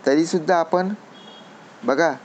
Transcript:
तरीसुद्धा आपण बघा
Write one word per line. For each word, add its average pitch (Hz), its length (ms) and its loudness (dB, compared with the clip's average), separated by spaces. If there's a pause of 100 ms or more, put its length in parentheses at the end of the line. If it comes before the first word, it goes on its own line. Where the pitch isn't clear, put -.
तरीसुद्धा 165 500 2
आपण 185 380 -2 (880)
बघा 139 280 2 (120)